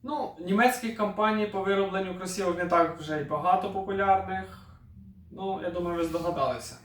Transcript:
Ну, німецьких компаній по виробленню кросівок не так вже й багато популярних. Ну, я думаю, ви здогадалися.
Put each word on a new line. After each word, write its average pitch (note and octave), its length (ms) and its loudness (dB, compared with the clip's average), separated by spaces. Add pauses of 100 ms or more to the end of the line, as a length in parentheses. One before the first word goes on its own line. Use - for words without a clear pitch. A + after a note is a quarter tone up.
Ну, C#4+ 380 -4
німецьких A3+ 560 2
компаній G#3+ 500 2
по G3 160 -2
виробленню F#3+ 560 0
кросівок F3+ 400 -2
не F3 80 -2
так E3+ 320 4
вже D3+ 220 -4
й C#3+ 40 -4
багато F#3 480 2
популярних. F#3+ 1040 0 (540)
Ну, F#3+ 300 -4
я F3+ 80 -2
думаю, F3 260 -2
ви E3+ 80 2
здогадалися. D#3+ 800 -2